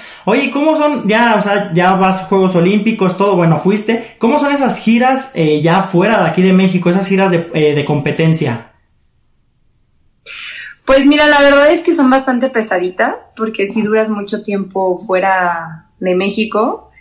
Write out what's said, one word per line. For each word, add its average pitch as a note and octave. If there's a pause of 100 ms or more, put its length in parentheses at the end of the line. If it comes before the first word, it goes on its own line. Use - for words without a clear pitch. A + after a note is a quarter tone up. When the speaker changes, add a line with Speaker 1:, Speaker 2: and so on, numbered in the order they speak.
(260)
Speaker 1:
Oye, B3
¿cómo D#4
son? D4
Ya, A3+
o F#3+
sea, G3+
ya F3+
vas F#3
a -
Juegos F#3+
Olímpicos, F#3+
todo, G3
bueno, E3
fuiste. G#3+
¿Cómo C4+
son C#4+
esas C4+
giras, B3+
eh, D3+
ya F3
fuera G3
de D#3+
aquí F#3
de F#3
México, F#3
esas F#3+
giras F#3+
de, E3+
eh, D3+
de C#3+
competencia? D3 (2250)
Speaker 2:
Pues C4+
mira, D4+
la C#4+
verdad C#4+
es E4
que F4
son C4+
bastante C4
pesaditas, G#3+
porque A3
sí G#3+
duras A3
mucho G3+
tiempo F#3+
fuera F3+ (100)
de F#3
México, G#3+ (100)